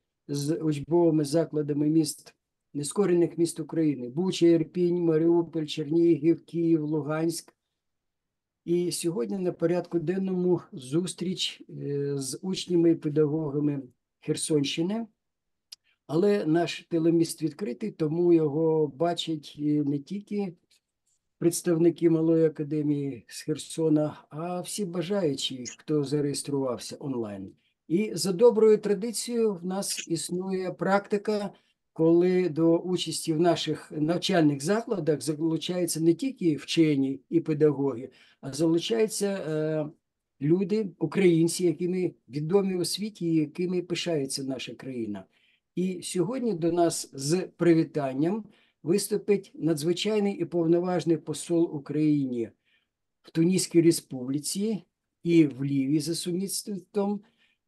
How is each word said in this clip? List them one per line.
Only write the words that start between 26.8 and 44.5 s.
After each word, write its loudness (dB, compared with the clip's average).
онлайн. -8
І 0
за -2
доброю 6
традицією -2
в -10
нас -6
існує -4
практика, -2
коли 4
до 2
участі -4
в 0
наших 0
навчальних 2
закладах 0
залучаються -4
не 4
тільки -2
вчені 2
і 2
педагоги, 0
а -12
залучаються, 0
е, -2
люди, 0
українці, 2
якими -2
відомі 0
у -2
світі -6
і 2
якими -2
пишається -4
наша -8